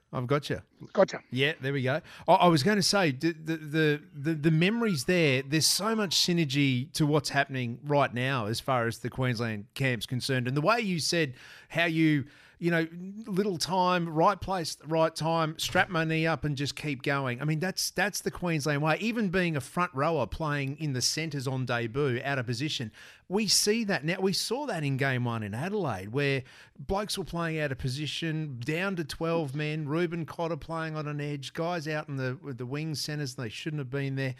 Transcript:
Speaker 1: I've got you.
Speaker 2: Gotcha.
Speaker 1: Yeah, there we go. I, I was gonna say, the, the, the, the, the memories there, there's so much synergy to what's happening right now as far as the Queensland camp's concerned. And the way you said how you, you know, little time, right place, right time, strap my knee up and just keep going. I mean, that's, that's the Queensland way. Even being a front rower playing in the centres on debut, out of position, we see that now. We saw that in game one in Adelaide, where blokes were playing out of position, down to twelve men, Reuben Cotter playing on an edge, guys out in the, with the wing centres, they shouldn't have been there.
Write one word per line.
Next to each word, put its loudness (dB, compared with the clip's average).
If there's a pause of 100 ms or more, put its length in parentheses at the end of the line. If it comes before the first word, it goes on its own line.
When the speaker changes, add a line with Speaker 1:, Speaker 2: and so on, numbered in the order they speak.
(120)
Speaker 1:
I've -4
got 0
you. -4 (340)
Speaker 2:
Gotcha. 4 (100)
Speaker 1:
Yeah, 2
there -2
we -2
go. 0 (260)
I, 8
I 8
was 6
gonna 4
say, 4
the, 0
the, -4
the, 2 (160)
the, 0
the 4
memories 4
there, 4
there's 2
so 2
much 0
synergy 2
to 4
what's 2
happening 0
right 2
now 0
as -2
far 0
as -6
the -6
Queensland -2
camp's -2
concerned. -2
And 0
the 0
way 2
you 0
said 0 (340)
how 0
you, 4 (340)
you 0
know, 2 (400)
little 0
time, 2
right 2
place, -4 (100)
right 2
time, 0
strap 2
my 0
knee 0
up 0
and -2
just -4
keep -6
going. -2
I -2
mean, 0
that's, -4
that's -2
the -4
Queensland 0
way. 2
Even 0
being 2
a -2
front -2
rower 0
playing -2
in -2
the -2
centres -2
on -2
debut, 0
out -2
of -4
position, -4 (360)
we 0
see 2
that 0
now. 0
We 4
saw -2
that -2
in 0
game 0
one -2
in -6
Adelaide, -4
where 0 (340)
blokes -4
were -4
playing -4
out -2
of -8
position, -4
down -2
to -2
twelve -2
men, -2
Reuben -2
Cotter -4
playing -6
on -4
an -4
edge, -6
guys -4
out -4
in -6
the, -2
with -8
the -6
wing -4
centres, -4
they -6
shouldn't -6
have -6
been -2
there. -2